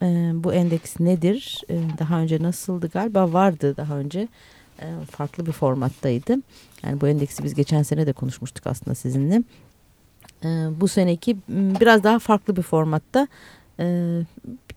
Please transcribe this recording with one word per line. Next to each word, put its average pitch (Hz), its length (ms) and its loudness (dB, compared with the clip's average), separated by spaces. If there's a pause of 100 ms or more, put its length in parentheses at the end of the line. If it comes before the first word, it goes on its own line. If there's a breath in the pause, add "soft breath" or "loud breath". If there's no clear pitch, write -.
Ee, 170 320 2
bu 165 200 -2
endeks 175 460 0
nedir? 180 680 0
Ee, 170 100 -2 (200)
daha 165 200 0
önce 160 240 0
nasıldı? 175 440 -4
Galiba 190 460 0
vardı 165 440 2
daha 147 200 -6
önce. 156 300 -4 (540 soft breath)
Ee, - 40 -14 (260)
farklı 147 340 -8
bir 160 60 -4
formattaydı. 131 840 0 (480 soft breath)
Yani 139 180 -4
bu 143 60 2
endeksi 143 360 -2
biz 143 100 -4
geçen 147 300 2
sene 151 240 0
de 135 60 0
konuşmuştuk - 540 -8
aslında 127 280 -4
sizinle. 139 480 2 (1000 soft breath)
Ee, 165 40 -4 (340)
bu 196 60 2
seneki, 180 500 0 (100)
m, 190 320 0
biraz 220 240 6
daha 220 160 4
farklı 208 360 0
bir 185 60 -2
formatta. 160 640 0 (520 soft breath)
Ee, 175 400 -2 (580)